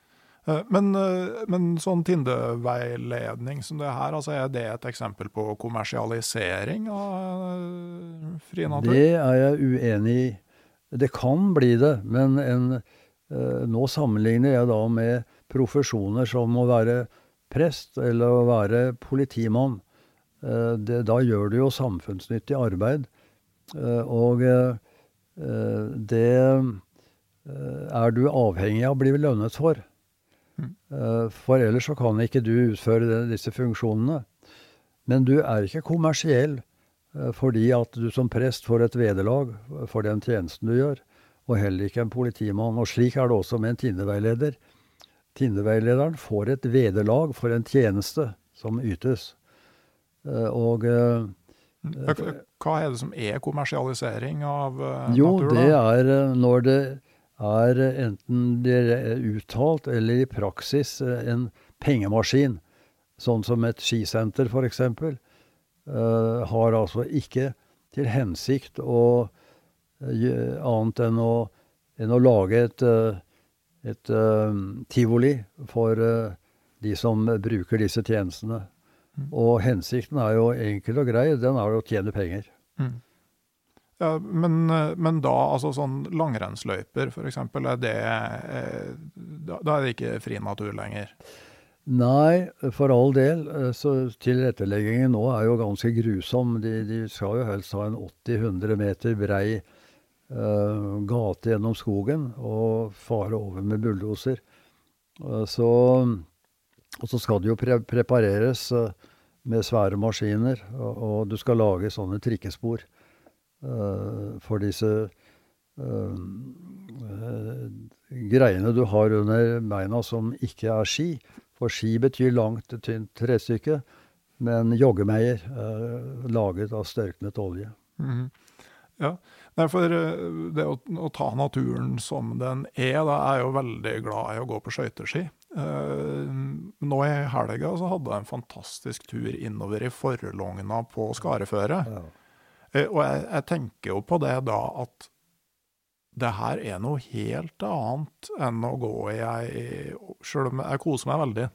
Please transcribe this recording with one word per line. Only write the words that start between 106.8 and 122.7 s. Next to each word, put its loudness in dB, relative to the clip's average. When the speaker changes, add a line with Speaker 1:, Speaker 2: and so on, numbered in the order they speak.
Speaker 2:
og -8
så -4
skal 0
det 0
jo -2
pre-, 2
prepareres, 2
eh, 0
med 0
svære 2
maskiner, 0
og, -8
og -2
du -4
skal 2
lage 2
sånne -6
trikkespor, -6
eh, -6
for -2
disse, 0
eh, -6
eh, -10
greiene 6
du 6
har 6
under 4
beina -2
som -4
ikke -4
er 2
ski. -2
For -2
ski 0
betyr 2
langt, -2